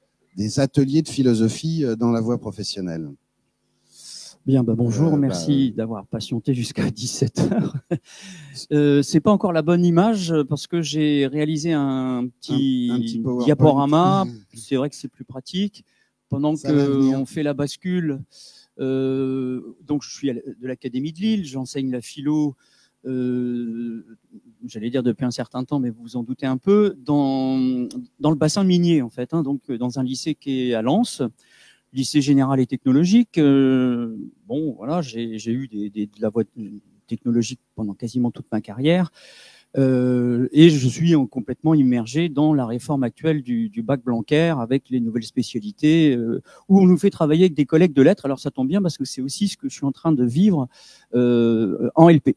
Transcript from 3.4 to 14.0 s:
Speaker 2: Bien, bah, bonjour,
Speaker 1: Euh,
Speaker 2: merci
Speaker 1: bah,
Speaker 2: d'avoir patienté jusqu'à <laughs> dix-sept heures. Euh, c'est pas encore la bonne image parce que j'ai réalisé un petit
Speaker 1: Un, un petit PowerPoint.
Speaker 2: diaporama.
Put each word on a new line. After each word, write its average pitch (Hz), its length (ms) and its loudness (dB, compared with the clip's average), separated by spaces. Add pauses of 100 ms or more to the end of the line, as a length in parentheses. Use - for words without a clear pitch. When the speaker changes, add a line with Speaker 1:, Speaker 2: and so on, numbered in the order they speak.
Speaker 2:
Bien, 131 180 2
bah, 113 120 0
bonjour, 120 380 0
Speaker 1:
Euh, 147 40 2
Speaker 2:
merci 135 540 0
Speaker 1:
bah, 110 120 -6
Speaker 2:
d'avoir 110 240 -10
patienté 117 460 -4
jusqu'à - 380 -4
<laughs> - 0 -
dix-sept - 480 -4
heures. - 360 0 (960)
Euh, 147 320 4
c'est - 160 2
pas 214 120 4
encore 190 200 2
la 160 100 0
bonne 175 240 2
image 175 480 2 (100)
parce 139 220 -4
que 170 160 -2
j'ai 147 460 0
réalisé 151 460 -2
un 131 540 -2 (120)
petit 131 500 0
Speaker 1:
Un, 120 60 0
un 120 40 0
petit 113 200 -4
PowerPoint. 123 260 -2
Speaker 2:
diaporama. 151 800 4 (140)